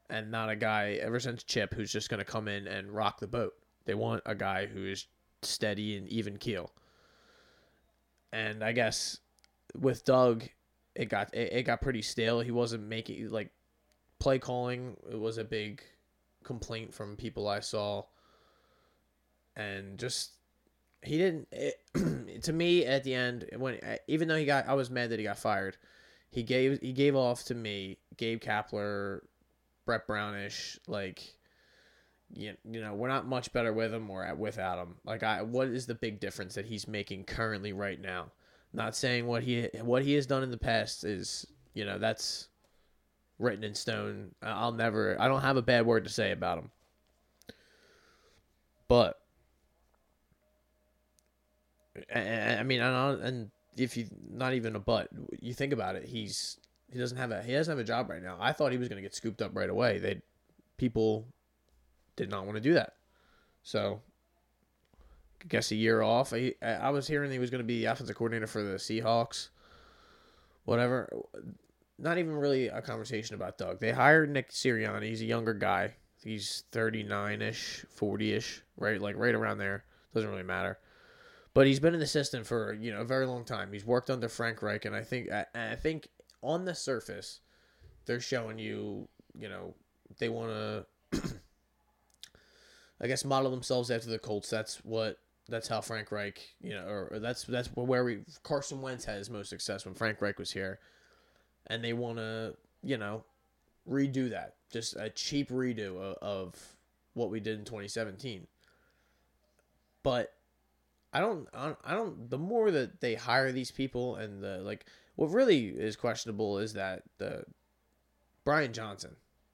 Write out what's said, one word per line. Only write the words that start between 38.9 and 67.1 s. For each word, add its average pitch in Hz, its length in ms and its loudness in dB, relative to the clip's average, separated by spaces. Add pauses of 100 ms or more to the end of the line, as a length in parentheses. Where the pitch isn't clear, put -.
saying 123 320 2
what 120 160 2
he, 120 260 2 (120)
what 120 240 4
he 143 80 4
has 143 140 4
done 135 180 2
in 127 80 -2
the 117 60 -6
past 113 440 2
is, 98 420 -4 (300)
you 107 100 -2
know, 98 140 -2
that's - 480 -2 (920)
written 107 260 0
in 104 100 -4
stone. 104 560 -4 (100)
I, - 100 -4
I'll 110 220 0
never, 110 480 4
I 120 60 8
don't 135 140 6
have 135 160 6
a 127 60 6
bad 117 220 8
word 113 200 6
to - 60 -6
say 104 200 2
about 87 280 0
him. - 120 -10 (2250)
But, 120 340 8 (3000)
I, 113 60 0
I, 110 400 0
I - 20 0
mean, 127 180 2
I 127 280 4
don't, 139 120 0
and 120 300 -4 (260)
if 120 200 0
you, 117 100 -2 (240)
not 127 220 -2
even 113 240 0
a - 20 -2
but, 107 300 2 (320)
you 123 140 -6
think 139 180 0
about 95 240 0
it, - 80 -8
he's, 107 560 -6 (320)
he 123 80 -4
doesn't 123 180 -2
have 123 140 -2
a, 101 100 -4
he 120 100 -4
doesn't 156 200 2
have 139 80 -2
a 107 80 -4
job 117 200 2
right 82 140 -8
now. 92 160 -8
I 113 140 2
thought 147 180 2
he 127 80 2
was 123 100 -2
gonna 101 140 -8
get 98 120 -10
scooped - 280 -4
up 98 140 -4
right 98 140 0
away. 104 280 4
They, 101 240 -2 (540)
people 110 500 4 (880)
did 104 160 -4
not 98 160 -4
wanna 107 140 -4
do 143 140 6
that. - 200 4 (680)
So, 104 380 0 (1400)
I - 60 -18
guess - 240 2
a - 20 0
year 110 260 6
off. 113 320 6
I, 123 300 0
I, 110 120 0
I 110 160 2
was 143 180 0
hearing 143 240 0